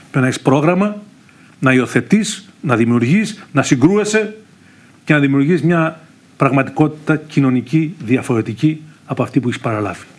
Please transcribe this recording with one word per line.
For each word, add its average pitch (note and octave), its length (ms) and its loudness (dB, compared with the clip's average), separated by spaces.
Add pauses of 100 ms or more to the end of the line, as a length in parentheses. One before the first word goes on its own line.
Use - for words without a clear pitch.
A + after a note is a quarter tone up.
Πρέπει - 180 -6
να B2+ 80 2
έχεις - 140 -4
πρόγραμμα, F3+ 540 2 (640)
να C3 140 4
υιοθετείς, B2+ 760 0 (120)
να C3 140 0
δημιουργείς, A#2+ 760 0
να D#3 100 0
συγκρούεσαι G3+ 720 0 (720)
και D#3 80 0
να D3 60 2
δημιουργείς C#3 440 2
μια D#3+ 360 0 (380)
πραγματικότητα C#3+ 800 0
κοινωνική D3 800 -2 (100)
διαφορετική B2 760 -2 (240)
από B2+ 180 -6
αυτή B2 160 -2
που A#2 80 -4
έχεις A#2 140 -6
παραλάβει. G#2+ 440 -6 (140)